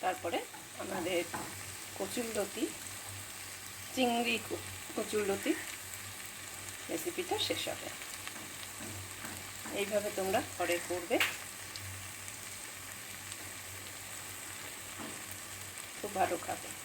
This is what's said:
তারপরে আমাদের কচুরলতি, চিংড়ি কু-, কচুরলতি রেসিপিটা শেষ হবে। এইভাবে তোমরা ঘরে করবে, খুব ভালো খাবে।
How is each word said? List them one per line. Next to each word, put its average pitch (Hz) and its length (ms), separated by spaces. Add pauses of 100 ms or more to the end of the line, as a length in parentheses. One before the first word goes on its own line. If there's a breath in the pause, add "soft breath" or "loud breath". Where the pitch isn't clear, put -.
তারপরে 180 340 (460)
আমাদের 185 380 (760)
কচুরলতি, 214 680 (1300)
চিংড়ি 240 400 (120)
কু-, - 180 (300)
কচুরলতি 208 560 (1400)
রেসিপিটা 339 460 (120)
শেষ - 140 (100)
হবে। - 180 (1900)
এইভাবে 202 380
তোমরা 190 220 (160)
ঘরে 175 220 (120)
করবে, 175 260 (4000)
খুব 202 220
ভালো 180 160 (100)
খাবে। - 240 (140)